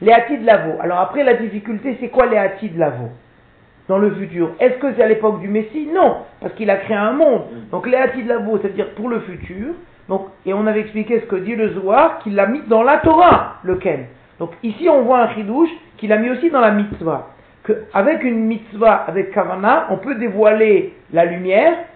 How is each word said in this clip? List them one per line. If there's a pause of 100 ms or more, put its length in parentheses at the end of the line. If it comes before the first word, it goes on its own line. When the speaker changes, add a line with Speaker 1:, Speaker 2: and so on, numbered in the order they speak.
Speaker 1:
les
Atid
Lavo.
Alors
après,
la
difficulté,
c'est
quoi
les
Atid
Lavo ? (760)
Dans
le
futur.
Est-ce
que
c'est
à
l'époque
du
Messie ?
Non, (220)
parce
qu'il
a
créé
un
monde. (100)
Speaker 2:
Mm.
Speaker 1:
Donc
les
Atid
Lavo,
c'est-à-dire
pour
le
futur. (340)
Donc, (180)
et
on
avait
expliqué
ce
que
dit
le
Zohar,
qu'il
l'a
mis
dans
la
Torah,
le
Ken. (320)
Donc (100)
ici,
on
voit
un
chidouche (300)
qu'il
a
mis
aussi
dans
la
mitzvah. (340)
Que (200)
avec
une
mitzvah,
avec
Kavana,
on
peut
dévoiler (180)
la
lumière. (220)